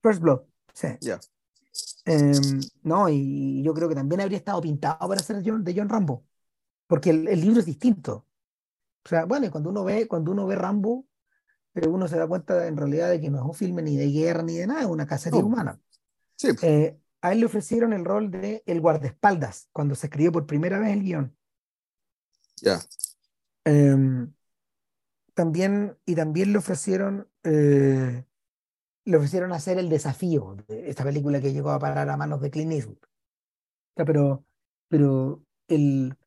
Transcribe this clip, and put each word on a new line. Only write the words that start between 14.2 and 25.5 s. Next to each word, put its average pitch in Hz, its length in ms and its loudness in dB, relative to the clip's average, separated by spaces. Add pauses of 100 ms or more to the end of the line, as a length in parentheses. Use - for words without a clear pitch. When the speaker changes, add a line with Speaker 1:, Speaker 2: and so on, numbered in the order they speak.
Speaker 1:
ni 165 140 -4
de 175 100 -4
nada, 302 140 -4
es 247 60 -2
una 156 200 -4
cacería 151 340 0
Speaker 2:
No. 196 60 2
Speaker 1:
humana. 220 320 -2 (580)
Speaker 2:
Sí. 277 120 0 (140)
Speaker 1:
Eh, 151 340 4 (240)
a 180 120 0
él 226 80 2
le 226 60 4
ofrecieron 226 460 0
el 185 120 -2
rol 202 260 -2
de 196 360 -8
el 170 140 -2
guardaespaldas 151 920 0
cuando 147 240 -2
se - 100 -8
escribió 151 240 2
por 156 160 -2
primera 170 320 -2
vez 214 140 0
el 202 100 0
guión. 156 340 -4 (1200)
Speaker 2:
Ya. 95 200 2 (840)
Speaker 1:
Em, 135 680 6 (1000)
también, 190 680 0